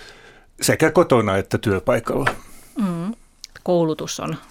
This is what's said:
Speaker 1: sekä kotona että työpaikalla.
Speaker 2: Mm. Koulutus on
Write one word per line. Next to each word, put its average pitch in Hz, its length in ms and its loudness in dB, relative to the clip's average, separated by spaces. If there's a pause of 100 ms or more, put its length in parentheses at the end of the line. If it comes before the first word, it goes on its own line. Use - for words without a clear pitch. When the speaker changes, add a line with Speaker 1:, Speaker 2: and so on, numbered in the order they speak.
(600)
Speaker 1:
sekä 156 300 2
kotona 120 460 4
että 98 220 -2
työpaikalla. 113 720 0 (500)
Speaker 2:
Mm. 180 340 -4 (480)
Koulutus 160 580 -2
on 160 160 -6 (140)